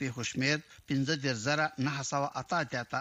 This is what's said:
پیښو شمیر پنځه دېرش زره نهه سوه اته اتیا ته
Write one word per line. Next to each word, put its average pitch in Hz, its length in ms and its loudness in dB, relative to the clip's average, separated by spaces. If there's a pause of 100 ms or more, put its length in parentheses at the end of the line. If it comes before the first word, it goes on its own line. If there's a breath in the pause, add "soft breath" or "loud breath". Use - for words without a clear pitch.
پیښو 123 280 -4
شمیر 139 280 2 (300 loud breath)
پنځه 139 340 2
دېرش 127 240 0
زره 151 200 4 (120)
نهه 139 240 0
سوه 139 260 0 (120)
اته 175 160 -2
اتیا 127 280 -2
ته - 160 -4